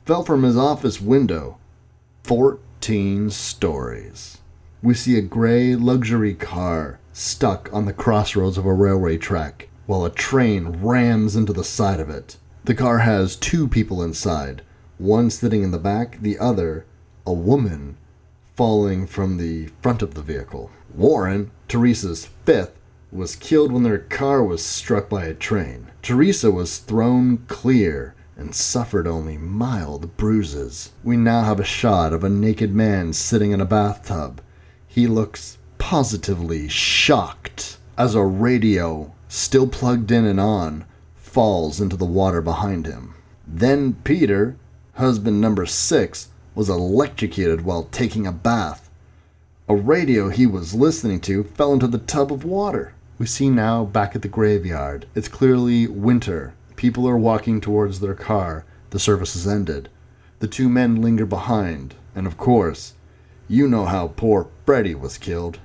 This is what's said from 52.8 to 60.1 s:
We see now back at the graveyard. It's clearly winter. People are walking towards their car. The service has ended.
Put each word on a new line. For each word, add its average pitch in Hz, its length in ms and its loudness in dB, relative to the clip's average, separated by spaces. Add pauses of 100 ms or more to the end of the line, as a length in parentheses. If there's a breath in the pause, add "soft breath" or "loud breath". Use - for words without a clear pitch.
We 123 60 -4
see 139 240 0
now 113 340 2
back 101 320 -2
at 104 60 -6
the 104 60 -6
graveyard. 87 880 -2
It's 113 120 -6
clearly 120 600 4
winter. 101 640 -2 (220)
People 123 320 0
are 123 100 2
walking 110 420 2
towards 104 400 0
their 98 140 -2
car. 90 500 -4 (280 soft breath)
The 101 80 -4
service 95 340 0
has 87 140 -4
ended. 80 420 -4 (480 soft breath)